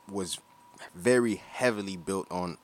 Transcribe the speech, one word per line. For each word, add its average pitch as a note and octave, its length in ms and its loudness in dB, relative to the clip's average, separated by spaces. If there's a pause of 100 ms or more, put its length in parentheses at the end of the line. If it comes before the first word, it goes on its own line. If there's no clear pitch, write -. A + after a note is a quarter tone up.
was F#2+ 300 -6 (560)
very A#2 400 4
heavily G2+ 640 -2
built F2+ 340 -4
on F2 320 -4